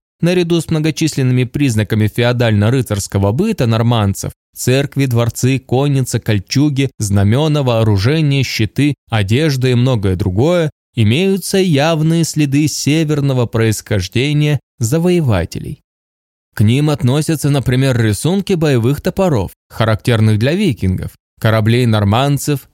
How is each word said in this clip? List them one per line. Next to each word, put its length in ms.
наряду 380
с 100
многочисленными 760
признаками 640
феодально-рыцарского 1300
быта 340
нормандцев, 680
церкви, 480
дворцы, 540
конница, 600
кольчуги, 800
знамена, 640
вооружение, 800
щиты, 520
одежда 580
и 60
многое 420
другое, 540
имеются 640
явные 680
следы 440
северного 800
происхождения 1120
завоевателей. 1000
К 80
ним 280
относятся, 580
например, 520
рисунки 540
боевых 460
топоров, 520
характерных 720
для 160
викингов, 580
кораблей 460
нормандцев 880